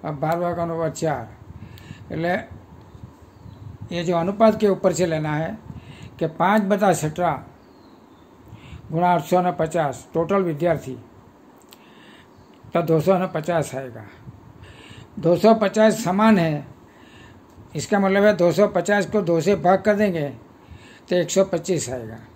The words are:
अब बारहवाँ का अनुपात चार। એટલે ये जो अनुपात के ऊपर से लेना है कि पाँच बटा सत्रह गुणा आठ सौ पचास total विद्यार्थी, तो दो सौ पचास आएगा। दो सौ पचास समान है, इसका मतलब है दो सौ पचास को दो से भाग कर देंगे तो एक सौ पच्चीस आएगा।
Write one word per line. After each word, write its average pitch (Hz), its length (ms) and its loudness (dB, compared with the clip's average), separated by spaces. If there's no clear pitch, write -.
अब 151 140 -8
बारहवाँ 170 360 -2
का 170 80 -4
अनुपात 165 300 -4
चार। 135 360 -4
એટલે 165 220 -4
ये 175 120 -4
जो 170 140 0
अनुपात 208 420 2
के 214 80 2
ऊपर 185 260 2
से 170 120 0
लेना 156 300 -2
है 160 220 -4
कि 165 100 -2
पाँच 196 320 2
बटा 196 320 2
सत्रह 156 500 -2
गुणा 175 180 2
आठ 170 120 4
सौ 180 300 0
पचास 156 640 -4
total 170 300 0
विद्यार्थी, 156 540 -2
तो 170 80 0
दो 160 200 2
सौ 185 260 2
पचास 156 480 -4
आएगा। 117 300 -12
दो 170 160 4
सौ 214 180 6
पचास 214 500 2
समान 208 340 4
है, 156 280 -2
इसका 202 240 -2
मतलब 196 240 2
है 208 120 6
दो 175 160 4
सौ 196 160 4
पचास 196 380 0
को 214 160 -2
दो 165 200 2
से 196 160 2
भाग 185 240 4
कर 208 140 2
देंगे 175 340 -2
तो - 60 0
एक 170 140 0
सौ 190 140 2
पच्चीस 170 460 -4
आएगा। 113 300 -10